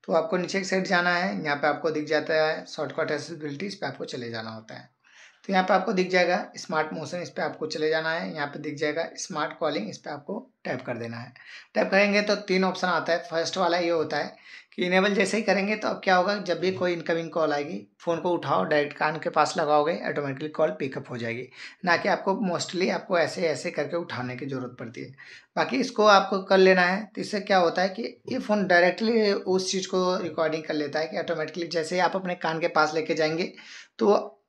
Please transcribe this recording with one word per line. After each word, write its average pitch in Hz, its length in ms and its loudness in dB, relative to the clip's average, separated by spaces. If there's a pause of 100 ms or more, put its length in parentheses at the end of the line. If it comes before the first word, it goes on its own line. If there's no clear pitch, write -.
तो 190 80 -4
आपको 165 240 2
नीचे 180 220 -2
की 190 60 -2
साइड 190 220 0
जाना 175 280 2
है, 185 300 -2
यहाँ 147 120 0
पे 143 100 0
आपको 147 240 0
दिख 151 160 -4
जाता 151 300 0
है 156 300 0
शॉर्टकट 156 440 -4
एक्सेसिबिलिटी, 151 560 -6
इस 190 80 -8
पे - 120 -8
आपको 135 200 -8
चले 120 240 -8
जाना 113 200 -8
होता 110 240 -14
है। 123 140 -18 (560)
तो 196 80 -4
यहाँ 185 120 6
पे 202 100 4
आपको 190 180 2
दिख 185 180 2
जाएगा 180 260 4 (200)
स्मार्ट 156 360 -2
मोशन, 160 260 -8
इस 165 120 -8
पे 185 120 -6
आपको 151 240 -4
चले 156 240 -2
जाना 160 200 0
है। 175 240 -4
यहाँ 147 120 -4
पे 143 120 -10
दिख 147 180 -8
जाएगा 151 400 -2
स्मार्ट 160 420 -6
कॉलिंग, 165 320 -2
इस 143 80 -12
पे - 120 -12
आपको 151 280 -8 (260)
टैप 135 180 -6
कर 123 140 -8
देना 117 200 -10
है। 120 160 -14 (420)
टैप 185 160 2
करेंगे 202 320 4
तो 208 160 2
तीन 190 260 2
ऑप्शन 185 240 0
आता 165 240 0
है। 170 180 0
फर्स्ट 165 260 -2
वाला 175 220 2
ये 170 120 0
होता 156 260 0
है - 200 -4 (380)
कि 170 120 -2
इनेबल 190 280 4
जैसे 190 220 2
ही 226 60 0
करेंगे 202 340 2
तो - 120 -4
अब - 160 -4
क्या 190 120 6
होगा, 190 220 2
जब 175 220 -4
भी 185 120 0
कोई 180 200 -2
इनकमिंग 165 380 -4
कॉल 156 220 0
आएगी, 147 280 -4 (200)
फ़ोन 165 200 -2
को 180 100 -2
उठाओ, 170 340 0
डायरेक्ट 147 320 0
कान 156 220 -2
के 170 120 -4
पास 151 280 2
लगाओगे, 151 380 4 (120)
ऑटोमेटिकली 143 420 -4
कॉल 160 200 2 (100)
पिकअप 135 300 -8
हो 127 80 -8
जाएगी, 117 300 -6 (360)
ना 170 120 6
कि 202 120 0
आपको 190 240 0 (160)
mostly 175 440 -2
आपको 175 260 -2
ऐसे, 165 300 0
ऐसे 156 220 -4
करके 151 260 -4
उठाने 127 400 -6
की 139 100 -8
ज़रूरत 127 320 -8
पड़ती 123 220 -12
है। 135 100 -12 (460)
बाकी 170 220 0
इसको 214 280 2
आपको 196 360 6
कर 190 160 4
लेना 185 240 8
है। 190 240 2
तो - 140 -12
इससे 196 220 -4
क्या 196 160 4
होता 175 240 4
है 196 80 2
कि 220 120 -8 (260)
ये 254 100 -4
फ़ोन 208 280 0
डायरेक्टली 202 680 4
उस 185 400 0
चीज़ 185 160 -2
को 185 300 2
रिकॉर्डिंग 160 460 -2
कर 160 100 -4
लेता 147 260 -2
है 160 60 -2
कि 175 120 -6
ऑटोमेटिकली 165 500 -4
जैसे 160 260 -2
ही 180 60 2
आप 175 160 2
अपने 185 200 -4
कान 165 240 -4
के 165 100 0
पास 156 240 4
लेके 165 200 -2
जाएंगे 156 380 -2 (460)
तो 214 360 4 (140)